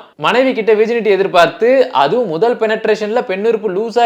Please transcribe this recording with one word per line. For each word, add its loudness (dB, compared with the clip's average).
மனைவி 0
கிட்ட 0
விர்ஜினிட்டி 0
எதிர்பார்த்து 2
அதுவும் 0
முதல் 0
பெனட்ரேஷன்ல -2
பெண் -4
உறுப்பு -2
லூசா 0